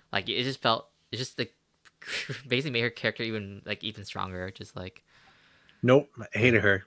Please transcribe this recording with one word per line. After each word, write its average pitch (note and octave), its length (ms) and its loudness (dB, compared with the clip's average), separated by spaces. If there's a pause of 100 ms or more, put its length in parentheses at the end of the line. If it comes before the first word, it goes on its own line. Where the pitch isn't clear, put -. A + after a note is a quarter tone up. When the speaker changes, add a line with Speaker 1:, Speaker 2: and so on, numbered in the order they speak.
(120)
Speaker 1:
like, G2+ 160 -2
it A2+ 160 -2
just C3 180 -6
felt, A#2 260 0 (240)
it A2 60 -8
just, - 200 -8
like, B2 160 -4 (460)
<laughs> - 480 -8
basically B2+ 240 0
made A#2 100 0
her A#2 80 0
character A#2 320 -4
even, G#2 440 -6
like, G#2 180 -8
even G#2 200 -10
stronger. F#2 460 -8
Just, - 260 -16
like, F#2 280 -12 (800)
Speaker 2:
Nope, C3 280 6 (100)
I - 180 -8
hated A#2 240 6
her. G2 240 4